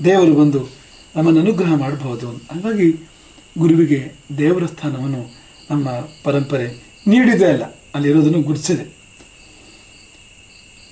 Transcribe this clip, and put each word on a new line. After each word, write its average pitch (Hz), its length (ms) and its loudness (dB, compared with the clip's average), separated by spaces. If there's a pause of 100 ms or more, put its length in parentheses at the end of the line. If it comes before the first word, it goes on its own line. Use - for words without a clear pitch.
ದೇವರು 175 300 4
ಬಂದು 139 360 2 (460)
ನಮ್ಮನ್ನು 160 240 2
ಅನುಗ್ರಹ 175 360 0
ಮಾಡಬಹುದು. 135 540 -6
ಹಾಗಾಗಿ 170 800 -2 (480)
ಗುರುವಿಗೆ 160 560 2 (240)
ದೇವರ 170 280 0
ಸ್ಥಾನವನ್ನು 135 640 -8 (420)
ನಮ್ಮ 143 160 -2 (360)
ಪರಂಪರೆ 135 720 -4 (120)
ನೀಡಿದೆ 214 380 4
ಅಲ್ಲ, 135 180 2 (320)
ಅಲ್ಲಿರೋದನ್ನು 151 460 2
ಗುರುತಿಸಿದೆ. 143 540 -4 (2000)